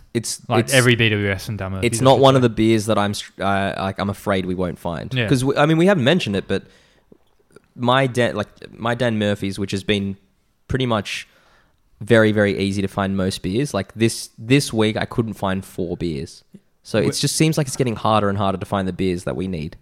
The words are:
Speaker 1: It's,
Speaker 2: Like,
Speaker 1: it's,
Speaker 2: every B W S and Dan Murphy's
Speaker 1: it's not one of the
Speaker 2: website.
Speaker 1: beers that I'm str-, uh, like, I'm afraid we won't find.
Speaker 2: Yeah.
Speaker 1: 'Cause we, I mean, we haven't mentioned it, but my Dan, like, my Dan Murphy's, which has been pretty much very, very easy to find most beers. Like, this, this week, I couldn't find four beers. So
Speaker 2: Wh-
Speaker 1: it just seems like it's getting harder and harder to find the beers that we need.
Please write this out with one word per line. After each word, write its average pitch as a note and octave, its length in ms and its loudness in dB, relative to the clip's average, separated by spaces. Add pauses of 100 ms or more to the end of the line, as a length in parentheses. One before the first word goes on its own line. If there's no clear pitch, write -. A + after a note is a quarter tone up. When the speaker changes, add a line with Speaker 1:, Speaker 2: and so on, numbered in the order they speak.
(140)
Speaker 1:
It's, - 340 -6
Speaker 2:
Like, A2+ 180 2
Speaker 1:
it's, - 80 -2
Speaker 2:
every B2 220 6
B A2 140 2
W G#2 220 0
S F#2+ 180 -6
and G#2 80 -6
Dan F#2+ 140 -8
Murphy's G2 220 -2
Speaker 1:
it's - 80 -2
not C3 180 6
one C3+ 160 8
of C3 60 4
the B2 80 6
Speaker 2:
website. G#2+ 60 -8
Speaker 1:
beers A2 300 4
that G#2+ 120 0
I'm G2+ 160 0
str-, - 280 -12
uh, G2 380 0
like, F#2+ 200 -4
I'm G2 100 -2
afraid G2 360 -2
we F2+ 100 -4
won't F2+ 220 -4
find. E2+ 360 -8
Speaker 2:
Yeah. A#2+ 140 -2
Speaker 1:
'Cause B2+ 160 0
we, C#3 140 0
I C#3+ 80 4
mean, D#3+ 120 2
we E3+ 100 4
haven't F#3 160 2
mentioned C3 320 0
it, F#2 120 -4
but G2 160 -2 (1120)
my B2+ 320 2
Dan, A#2 280 0
like, - 420 -10
my A2+ 160 -4
Dan A#2 240 -2
Murphy's, G2+ 400 -2
which G2+ 140 -6
has F#2+ 120 -4
been G2 340 -2 (500)
pretty C3 180 -2
much A2 420 -4 (760)
very, A2 300 6
very G#2 260 2
easy G2 240 -2
to F#2+ 60 0
find G2 300 -2
most F#2+ 240 -2
beers. A2+ 320 -2
Like, G2 220 -6
this, A2+ 420 -2
this C3 340 2
week, A2 260 0
I F#2 80 -4
couldn't A2+ 280 -4
find F#2+ 320 -4
four F2 320 -6
beers. E2 460 -8 (400)
So - 180 -2
Speaker 2:
Wh- - 60 0
Speaker 1:
it C#3 60 0
just - 220 -2
seems D#3+ 220 2
like D3 100 0
it's - 100 -10
getting A#2+ 180 0
harder G#2+ 340 2
and G2 80 -2
harder F#2+ 220 0
to F#2 60 -10
find G2 220 -2
the F#2 60 -4
beers F#2 300 -2
that C2 120 -4
we F#2 120 -4
need. E2 340 -8